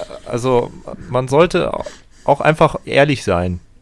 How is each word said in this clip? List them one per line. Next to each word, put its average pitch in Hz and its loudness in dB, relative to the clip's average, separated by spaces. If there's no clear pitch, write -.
äh, - -16
also, 123 0
man 127 -4
sollte 160 2
auch - 2
einfach 156 2
ehrlich 135 2
sein, 90 -2